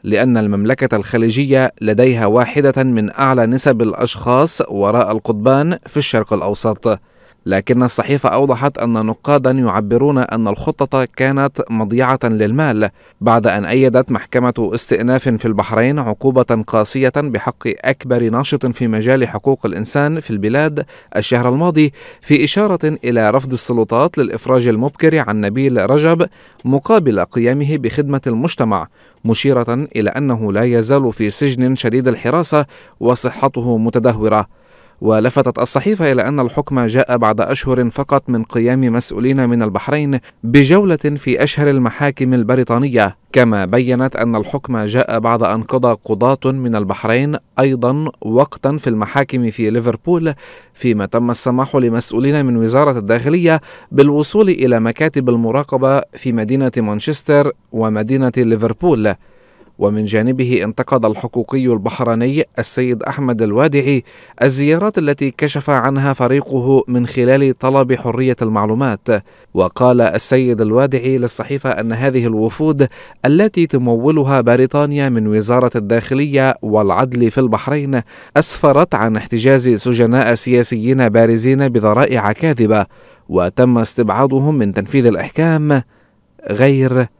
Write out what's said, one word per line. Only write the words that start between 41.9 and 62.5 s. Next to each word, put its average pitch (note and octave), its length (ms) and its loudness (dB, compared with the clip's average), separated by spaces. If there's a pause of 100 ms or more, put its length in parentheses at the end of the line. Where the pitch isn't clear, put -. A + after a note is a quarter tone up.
البريطانية، A#2+ 840 0 (140)
كما A2+ 340 2
بيّنت B2+ 500 0
أن A#2 200 -2
الحكم A#2+ 420 -4
جاء A2+ 420 -2
بعد A#2 240 0
أن G#2+ 200 -2
قضى B2 400 0
قضاة B2 480 0
من B2+ 240 -4
البحرين A2+ 600 -2 (240)
أيضًا C3+ 520 0 (100)
وقتًا C3+ 560 -2
في C#3 100 -6
المحاكم A#2+ 600 -2
في A2 200 -2
ليفربول، A#2+ 640 -2 (400)
فيما G#2 320 -2
تم A#2+ 260 -2
السماح B2+ 440 -2
لمسؤولين B2+ 680 0
من A#2+ 120 0
وزارة B2+ 400 2
الداخلية C#3+ 640 0 (300)
بالوصول D3 580 2
إلى B2 300 2
مكاتب B2+ 500 0
المراقبة C3 720 0 (120)
في - 180 -6
مدينة A#2+ 460 0
مانشستر C#3+ 760 0 (200)
ومدينة A2+ 640 0
ليفربول. A2+ 760 0 (680)
ومن G#2+ 260 0
جانبه A#2+ 580 0
انتقد A2+ 420 -2
الحقوقي A#2+ 600 -4
البحريني A#2 800 0 (160)